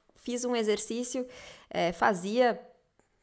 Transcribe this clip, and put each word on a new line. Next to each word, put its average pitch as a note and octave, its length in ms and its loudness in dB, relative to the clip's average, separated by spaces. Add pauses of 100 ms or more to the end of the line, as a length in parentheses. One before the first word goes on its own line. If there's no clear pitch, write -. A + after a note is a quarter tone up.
(140)
fiz B3 300 -6
um B3 100 0
exercício, A#3 720 0 (420)
é, F3+ 240 0
fazia G#3+ 680 2 (640)